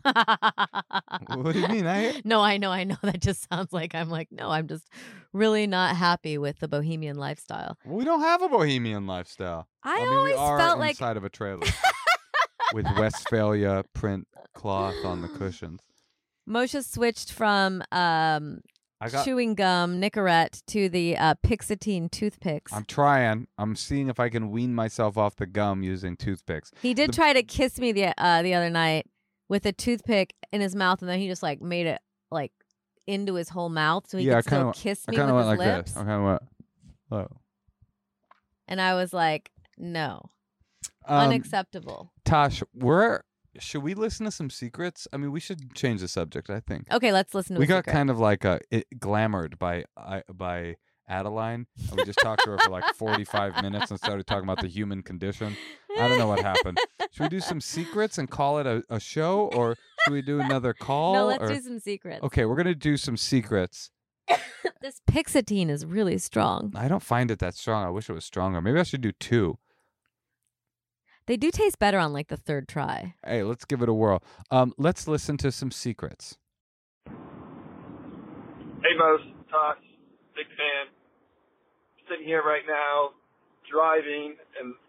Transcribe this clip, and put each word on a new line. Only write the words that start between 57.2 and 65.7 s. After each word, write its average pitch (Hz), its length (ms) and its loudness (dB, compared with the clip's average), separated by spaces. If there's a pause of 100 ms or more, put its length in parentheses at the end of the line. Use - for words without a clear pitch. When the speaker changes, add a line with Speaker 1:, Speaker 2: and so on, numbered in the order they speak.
Speaker 2:
we 151 40 2
do 180 120 -4
some 165 200 -4
secrets 208 580 -4
and 135 120 -2
call 143 280 2
it 143 80 0
a, 117 220 0
a 117 100 -2
show, 185 560 0
or 117 220 2 (260)
should 143 120 4
we 143 80 0
do 143 180 0
another 135 320 2
Speaker 1:
<laughs> - 140 -10
Speaker 2:
call, 156 260 2
Speaker 1:
No, 202 140 4
let's 262 180 0
Speaker 2:
or 107 40 0
Speaker 1:
do 165 120 -2
some 247 180 -10
secrets. 202 460 -8
Speaker 2:
Okay, 131 220 2
we're 120 100 0
gonna 175 180 2
do 147 220 0
some 120 220 -4
secrets. 104 720 0 (380)
Speaker 1:
<coughs> - 120 4 (400)
This 269 200 -12 (100)
Pixatine 214 600 2